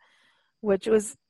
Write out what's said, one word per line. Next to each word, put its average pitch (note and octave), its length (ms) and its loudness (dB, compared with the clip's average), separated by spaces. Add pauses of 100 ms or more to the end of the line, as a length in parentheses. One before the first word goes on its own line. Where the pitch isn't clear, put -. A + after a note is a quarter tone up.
(600)
which G3 260 -2
was, G#3+ 300 0 (140)